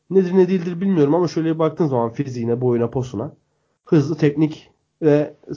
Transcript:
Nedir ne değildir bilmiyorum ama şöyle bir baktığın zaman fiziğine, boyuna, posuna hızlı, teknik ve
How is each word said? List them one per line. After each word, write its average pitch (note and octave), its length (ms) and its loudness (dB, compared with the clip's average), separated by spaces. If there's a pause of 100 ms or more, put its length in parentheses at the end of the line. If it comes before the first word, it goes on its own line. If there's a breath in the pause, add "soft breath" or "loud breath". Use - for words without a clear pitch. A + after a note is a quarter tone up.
Nedir F#3 280 2
ne F3+ 100 6
değildir F3 340 -4
bilmiyorum D#3+ 340 2
ama F3 120 2
şöyle D#3+ 260 -2
bir D#3+ 60 -4
baktığın D#3+ 280 0
zaman A#2 240 -2
fiziğine, A#2+ 500 -4
boyuna, A#2+ 280 0
posuna B2+ 440 -8 (520)
hızlı, D#3 320 2
teknik D3+ 540 -2 (300)
ve D3 320 2 (240)